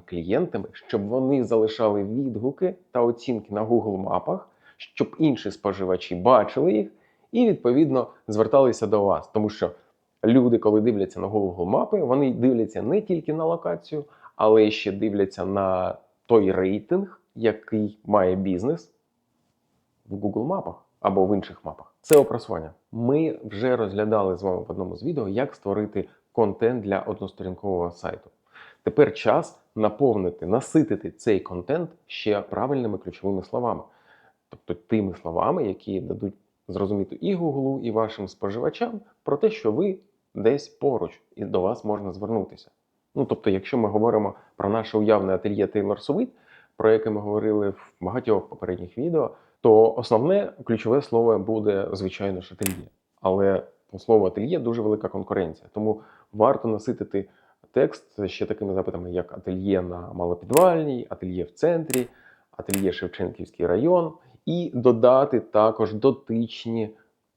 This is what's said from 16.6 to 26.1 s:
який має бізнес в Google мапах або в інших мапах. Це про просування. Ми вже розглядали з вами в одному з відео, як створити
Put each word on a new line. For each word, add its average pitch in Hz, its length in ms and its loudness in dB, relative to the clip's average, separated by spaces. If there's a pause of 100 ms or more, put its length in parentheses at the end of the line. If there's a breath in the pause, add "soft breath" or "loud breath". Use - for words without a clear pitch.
який 107 720 -2
має 95 320 4
бізнес 98 560 -4 (1160)
в 101 60 -10
Google 104 300 -4
мапах 165 300 -6 (260)
або 95 260 4
в 104 80 2
інших 95 300 -6
мапах. - 360 -16
Це - 140 4
про 143 100 8
просування. 85 460 -8 (220)
Ми 139 520 0
вже 117 320 -2
розглядали 104 600 0
з 90 60 -10
вами 92 200 -2
в - 80 -14
одному 90 260 -8
з - 80 -14
відео, 139 240 -4
як 120 260 -4
створити 101 540 -4 (240 soft breath)